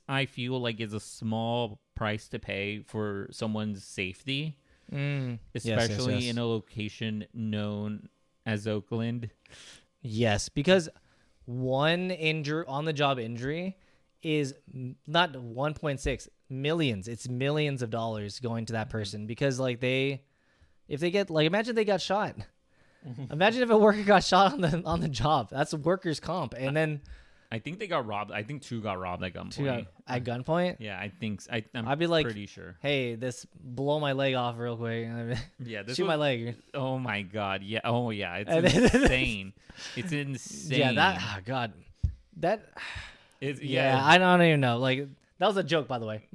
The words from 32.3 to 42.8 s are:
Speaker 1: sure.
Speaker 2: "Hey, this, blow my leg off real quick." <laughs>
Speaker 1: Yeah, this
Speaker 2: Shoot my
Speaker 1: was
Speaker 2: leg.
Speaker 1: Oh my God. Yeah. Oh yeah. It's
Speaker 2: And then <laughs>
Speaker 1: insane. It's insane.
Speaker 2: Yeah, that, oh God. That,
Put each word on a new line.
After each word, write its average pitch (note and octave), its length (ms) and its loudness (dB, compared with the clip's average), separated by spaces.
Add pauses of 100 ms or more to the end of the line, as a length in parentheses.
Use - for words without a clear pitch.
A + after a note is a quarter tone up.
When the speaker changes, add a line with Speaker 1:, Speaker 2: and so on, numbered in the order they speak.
Speaker 1:
sure. F2 340 -16
Speaker 2:
"Hey, C3+ 320 0
this, A#2+ 320 -6 (180)
blow C#3 360 -2
my C#3+ 140 0
leg C3+ 200 2
off B2 240 0
real A#2+ 180 -4
quick." A#2 320 -4
<laughs> A#2 560 -6
Speaker 1:
Yeah, G#2+ 200 -8
this B2 140 -6
Speaker 2:
Shoot F#3+ 100 2
my D#3+ 100 2
Speaker 1:
was D3 40 0
Speaker 2:
leg. A#2+ 340 0 (180)
Speaker 1:
Oh C3 240 -2
my A2 240 -4
God. G2 400 -4
Yeah. G#2+ 220 -4
Oh A#2+ 260 0
yeah. F#2+ 280 -4
It's G#2 120 -6
Speaker 2:
And E3 160 4
then F#3+ 180 6
<laughs> A#3 100 8 (100)
Speaker 1:
insane. A#2+ 500 2 (420)
It's E3 160 -6
insane. C#3+ 680 -4
Speaker 2:
Yeah, C3 140 4
that, F3 280 4
oh G2+ 240 -6
God. A#2+ 280 -4 (640)
That, F#3+ 280 0 (760)